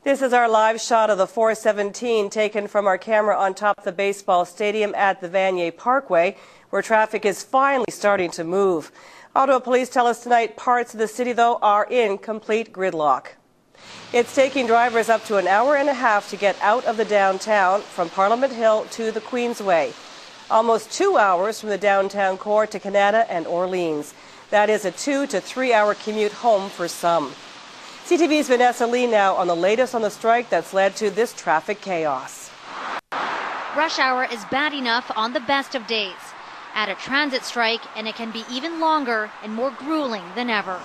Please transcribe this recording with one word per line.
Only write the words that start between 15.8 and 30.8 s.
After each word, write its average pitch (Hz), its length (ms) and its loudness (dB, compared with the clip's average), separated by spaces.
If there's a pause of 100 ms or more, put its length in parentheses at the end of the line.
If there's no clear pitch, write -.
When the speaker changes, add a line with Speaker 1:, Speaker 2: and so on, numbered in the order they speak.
Speaker 1:
a 285 60 2
half 233 380 2
to 208 40 -8
get 190 260 0
out 220 220 2
of 220 140 -2
the 220 80 0
downtown 196 760 2
from 175 300 -4
Parliament 226 420 2
Hill 220 400 2
to 220 220 -4
the 220 80 -4
Queensway. 208 720 0 (580)
Almost 226 400 2
two 381 240 2
hours 202 460 2
from 214 80 -8
the 196 80 -2
downtown 196 600 0
core 214 300 0
to 214 100 -10
Kanata 202 520 2
and 170 180 -4
Orleans. 170 680 -2 (360)
That 208 220 4
is 208 120 2
a 190 60 -2
two 277 380 -2
to 202 120 -2
three 254 340 -2
hour 208 200 4
commute 214 380 -2
home 202 400 0
for 175 160 -6
some. - 460 0 (680)
C 349 140 2
T 320 80 4
V's 302 220 2
Vanessa 247 400 2
Lee 247 180 2
now 202 300 4
on 180 100 0
the 180 100 2
latest 214 380 2
on 233 80 -2
the 214 80 0
strike 233 400 0
that's 170 240 -2
led 196 220 2